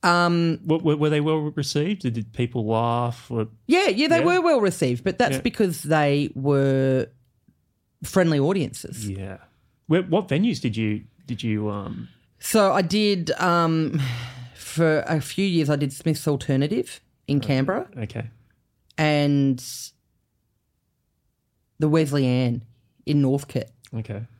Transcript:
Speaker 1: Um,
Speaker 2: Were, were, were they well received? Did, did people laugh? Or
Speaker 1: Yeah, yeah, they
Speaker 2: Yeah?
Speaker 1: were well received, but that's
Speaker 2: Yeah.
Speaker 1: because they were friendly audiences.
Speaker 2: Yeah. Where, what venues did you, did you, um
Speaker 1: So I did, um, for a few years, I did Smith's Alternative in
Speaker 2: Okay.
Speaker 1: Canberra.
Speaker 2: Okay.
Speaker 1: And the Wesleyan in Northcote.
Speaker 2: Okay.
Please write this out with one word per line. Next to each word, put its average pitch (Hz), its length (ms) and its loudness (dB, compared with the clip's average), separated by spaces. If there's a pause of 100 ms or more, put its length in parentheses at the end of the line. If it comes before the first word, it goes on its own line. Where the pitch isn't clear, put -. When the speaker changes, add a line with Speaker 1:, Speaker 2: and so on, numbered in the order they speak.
Speaker 1:
Um, 175 600 4
Speaker 2:
Were, 160 120 2
were, 151 180 2
were 151 140 2
they 151 100 2
well 156 180 0 (160)
received? 156 480 -2
Did, 123 120 -2
did 113 180 -6
people 123 340 -4
laugh? 120 640 -2
Or 113 160 -2 (220)
Speaker 1:
Yeah, 359 180 4
yeah, 247 220 2
they 330 100 4
Speaker 2:
Yeah? 320 60 2
Speaker 1:
were 359 160 4
well 320 200 4
received, 151 440 0
but 185 140 -2
that's 143 180 2
Speaker 2:
Yeah. 131 60 -4
Speaker 1:
because 202 420 -2
they 147 500 2
were 135 720 2 (960)
friendly 165 380 2
audiences. 139 680 -4
Speaker 2:
Yeah. 95 300 -10 (480)
Where, 175 160 2
what 185 240 0
venues 175 340 0
did 113 160 -2
you, 110 280 -2 (220)
did 120 180 -8
you, 107 260 -2
um 101 380 -10 (320)
Speaker 1:
So 202 320 2
I 196 100 2
did, 190 480 0 (100)
um, 165 600 2 (560)
for 156 500 0
a 160 140 0
few - 260 -2
years, 165 240 2
I 151 60 2
did 139 160 -2
Smith's - 340 -4
Alternative 147 720 -2 (280)
in 143 80 2
Speaker 2:
Okay. 117 100 0
Speaker 1:
Canberra. 147 400 0 (120)
Speaker 2:
Okay. 110 300 -8 (680)
Speaker 1:
And 143 640 2 (2250)
the 151 100 0
Wesleyan 131 760 2 (420)
in 147 160 2
Northcote. 139 480 -2 (240)
Speaker 2:
Okay. 110 280 -8 (160)